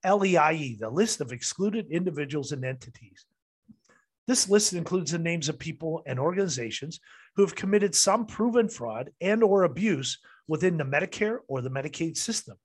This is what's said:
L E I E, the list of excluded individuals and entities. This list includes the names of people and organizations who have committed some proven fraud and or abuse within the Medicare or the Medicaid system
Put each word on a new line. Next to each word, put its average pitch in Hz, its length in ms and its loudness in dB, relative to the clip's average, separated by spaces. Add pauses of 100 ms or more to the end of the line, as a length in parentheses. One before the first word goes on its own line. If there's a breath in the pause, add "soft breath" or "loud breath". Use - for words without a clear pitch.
L 196 200 4
E 185 140 6
I 156 160 6
E, 139 260 -4
the 110 100 -4
list 180 320 0
of 120 100 -6
excluded 202 580 -4
individuals 147 600 -4
and 127 120 -6
entities. 131 640 -12 (1000 soft breath)
This 247 200 2
list 208 260 4
includes 175 380 -2
the 170 80 -2
names 165 300 -2
of 156 100 -4
people 160 460 -6
and 131 140 -4
organizations 151 800 -4 (360 loud breath)
who 202 60 4
have 190 140 2
committed 202 380 2
some 214 320 2
proven 226 440 2
fraud 117 400 -8 (100)
and 214 240 2
or 196 200 6
abuse 156 560 0 (280 soft breath)
within 170 300 0
the 147 60 -2
Medicare 185 640 -2
or 135 140 -4
the 131 100 -6
Medicaid 151 440 -6
system - 500 -6